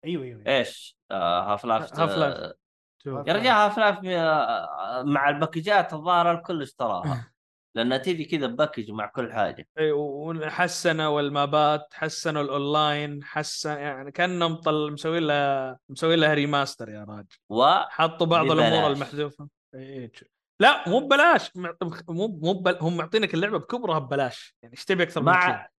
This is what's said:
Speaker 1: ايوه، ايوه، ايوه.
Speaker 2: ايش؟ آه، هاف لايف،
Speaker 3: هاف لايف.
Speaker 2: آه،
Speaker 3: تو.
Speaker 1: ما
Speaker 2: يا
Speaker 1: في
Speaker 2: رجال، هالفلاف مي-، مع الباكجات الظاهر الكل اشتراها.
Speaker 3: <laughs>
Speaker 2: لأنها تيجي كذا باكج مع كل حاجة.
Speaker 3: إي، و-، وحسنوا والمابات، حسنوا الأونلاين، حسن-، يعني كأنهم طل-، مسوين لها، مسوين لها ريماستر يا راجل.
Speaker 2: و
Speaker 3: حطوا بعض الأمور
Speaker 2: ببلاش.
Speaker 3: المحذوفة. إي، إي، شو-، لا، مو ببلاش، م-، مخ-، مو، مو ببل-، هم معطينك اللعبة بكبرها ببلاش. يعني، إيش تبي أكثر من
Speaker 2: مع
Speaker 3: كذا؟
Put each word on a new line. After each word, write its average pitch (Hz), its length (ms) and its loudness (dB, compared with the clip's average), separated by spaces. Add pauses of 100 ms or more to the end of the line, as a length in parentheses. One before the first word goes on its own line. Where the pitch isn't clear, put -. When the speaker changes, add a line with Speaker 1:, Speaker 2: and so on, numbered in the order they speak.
Speaker 1:
ايوه، 160 180 -4
ايوه، 120 240 -14
ايوه. 135 100 4
Speaker 2:
ايش؟ - 420 -4 (120)
آه، 92 420 0
هاف 104 120 -4
لايف، 117 340 -2
Speaker 3:
هاف 165 180 0
لايف. 147 180 0
Speaker 2:
آه، 78 180 -10 (460)
Speaker 3:
تو. 139 120 -10
Speaker 1:
ما 135 80 -8
Speaker 2:
يا 143 40 -10
Speaker 1:
في 147 80 -2
Speaker 2:
رجال، 226 200 2
هالفلاف 208 520 4
مي-، 127 1080 0
مع 143 160 4
الباكجات 160 640 0
الظاهر 170 380 2
الكل 170 300 -4
اشتراها. 113 720 -4
Speaker 3:
<laughs> - 80 -20 (360)
Speaker 2:
لأنها 123 220 0
تيجي 160 280 -2
كذا 143 220 -2
باكج 117 440 -2
مع 107 140 -6
كل 110 280 -6
حاجة. 98 340 -2 (120)
Speaker 3:
إي، 156 120 2
و-، 147 380 -4
وحسنوا 160 760 -2
والمابات، 147 880 0
حسنوا 156 480 -4
الأونلاين، 147 840 -2
حسن-، 151 540 -6
يعني 143 340 -10
كأنهم 175 440 0
طل-، 151 360 0
مسوين 160 320 -2
لها، 139 560 0 (100)
مسوين 165 300 2
لها 156 140 6
ريماستر 143 560 -2
يا 107 140 -14
راجل. 104 340 -16 (120)
Speaker 2:
و 113 220 4
Speaker 3:
حطوا 165 560 0
بعض 160 240 4
الأمور 135 300 4
Speaker 2:
ببلاش. 139 160 2
Speaker 3:
المحذوفة. 143 520 -8 (260)
إي، 131 40 -14
إي، 131 340 -14
شو-، - 120 -20 (360)
لا، 240 280 4
مو 220 100 4
ببلاش، 285 580 4
م-، 175 160 -8 (100)
مخ-، 170 260 -8
مو، 175 180 -2
مو 170 260 -2
ببل-، 185 280 0
هم 170 160 0
معطينك 175 360 0
اللعبة 190 240 0
بكبرها 185 420 -2
ببلاش. 135 640 -4
يعني، 120 120 -20
إيش - 100 -16
تبي 180 180 2
أكثر 165 180 -2
من 123 40 0
Speaker 2:
مع 180 220 6
Speaker 3:
كذا؟ - 200 -2 (120)